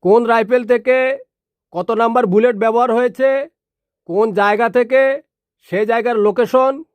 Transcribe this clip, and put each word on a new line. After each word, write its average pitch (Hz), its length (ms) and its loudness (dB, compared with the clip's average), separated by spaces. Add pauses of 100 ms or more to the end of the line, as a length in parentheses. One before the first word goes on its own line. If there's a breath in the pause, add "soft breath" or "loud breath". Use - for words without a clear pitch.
কোন 214 220 4
রাইফেল 233 460 0
থেকে 247 260 0 (760)
কত 170 180 -6
নাম্বার 233 320 0 (100)
বুলেট 226 220 2
ব্যবহার 226 420 0
হয়েছে, 247 320 -2 (800)
কোন 202 240 0
জায়গা 208 360 0
থেকে, 247 320 0 (680)
সে 180 180 -4
জায়গার 233 320 -2
লোকেশন 240 540 0 (240)